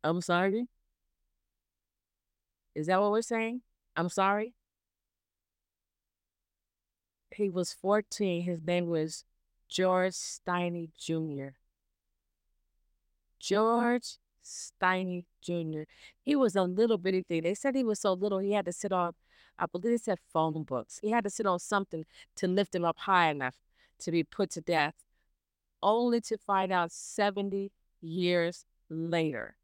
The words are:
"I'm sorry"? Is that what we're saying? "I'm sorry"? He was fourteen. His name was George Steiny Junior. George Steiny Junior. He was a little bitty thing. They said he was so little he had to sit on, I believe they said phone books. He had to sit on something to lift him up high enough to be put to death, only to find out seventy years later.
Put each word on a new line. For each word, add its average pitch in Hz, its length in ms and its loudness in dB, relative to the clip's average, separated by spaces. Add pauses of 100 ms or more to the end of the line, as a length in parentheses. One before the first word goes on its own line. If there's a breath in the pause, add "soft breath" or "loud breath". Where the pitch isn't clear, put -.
"I'm 165 180 0
sorry"? 196 460 2 (2000)
Is 156 140 -4
that 185 120 2
what 202 120 4
we're 220 100 2
saying? 233 400 -4 (340)
"I'm 170 140 0
sorry"? 202 460 0 (2750)
He 208 180 -2
was 180 240 -4
fourteen. 196 680 0
His 175 220 -4
name 175 240 0
was 160 360 -2 (440)
George 185 460 2
Steiny 175 800 -4
Junior. 147 640 -6 (1800)
George 233 800 2 (240)
Steiny 185 840 -2 (160)
Junior. 160 460 -4 (340 loud breath)
He 285 140 0
was 247 200 4
a 196 80 4
little 202 360 2
bitty 185 240 0
thing. 165 180 0
They 175 140 0
said 269 180 -2
he 262 100 0
was 214 160 0
so 196 140 2
little 196 240 0
he 196 140 0
had 202 140 0
to 170 60 -4
sit 190 200 -6
on, 175 240 0 (420 soft breath)
I - 80 0
believe 180 260 -2
they 240 60 4
said 208 220 -2 (120)
phone 160 320 2
books. 127 380 -6
He 208 80 -2
had 233 140 2
to 196 80 -6
sit 214 160 -2
on 185 100 2
something 190 480 -4 (300 loud breath)
to - 120 -2
lift 190 280 0
him 175 100 0
up 165 140 0
high 175 320 4
enough 135 280 -4 (400 soft breath)
to - 120 -6
be 165 120 2
put - 280 -4
to 165 100 -8
death, 151 320 0 (880)
only 233 400 4
to 220 160 -4
find 190 340 0
out 175 200 0
seventy 196 800 -2 (300)
years 175 640 0 (220)
later. 160 760 -2